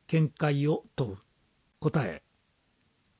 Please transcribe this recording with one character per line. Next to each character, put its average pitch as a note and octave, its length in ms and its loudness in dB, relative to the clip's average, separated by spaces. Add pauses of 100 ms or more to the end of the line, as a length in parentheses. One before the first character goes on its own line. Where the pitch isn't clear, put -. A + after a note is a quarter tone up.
見 D#3+ 220 2
解 C#3+ 380 0
を - 160 0 (120)
問 G#2+ 180 -4
う。 G2 40 -12 (640)
答 D3+ 260 0
え。 D#2+ 180 -8 (960)